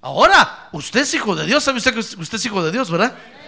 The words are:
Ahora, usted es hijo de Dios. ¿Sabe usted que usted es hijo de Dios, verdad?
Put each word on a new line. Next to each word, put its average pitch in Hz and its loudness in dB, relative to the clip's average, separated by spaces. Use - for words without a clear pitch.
Ahora, 262 2
usted 175 -2
es 285 -2
hijo 214 -2
de 156 -4
Dios. 269 2
¿Sabe 269 0
usted 240 0
que 220 -4
usted 185 -8
es 220 -4
hijo 208 -2
de 160 0
Dios, 226 -2
verdad? 208 0